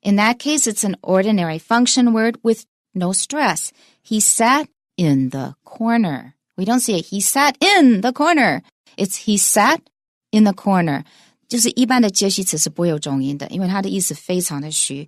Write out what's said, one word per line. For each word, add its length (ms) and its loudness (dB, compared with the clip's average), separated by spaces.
In 140 2
that 200 2
case, 300 -2
it's 160 -4
an 180 -4
ordinary 580 0
function 540 2
word 300 0
with 220 0
no 200 -4
stress. 580 -4
He 180 -4
sat 480 2
in 320 2
the 340 -8
corner. 720 -2
We 80 -2
don't 160 2
say, 200 -2
He 200 -6
sat 380 0
in 420 6
the 100 0
corner. 500 2
It's, 180 -4
He 120 0
sat 420 2
in 120 4
the 100 4
corner. 500 0
就 120 -4
是 120 2
一 140 2
般 160 2
的 80 4
介 200 0
系 140 -4
词 140 -4
是 120 -2
不 120 -8
会 60 0
有 100 0
重 260 -4
音 140 -4
的， 120 -10
因 120 -6
为 60 -2
它 140 -2
的 60 -6
意 120 -4
思 160 -4
非 260 -4
常 180 -6
的 120 -10
虚。 360 -6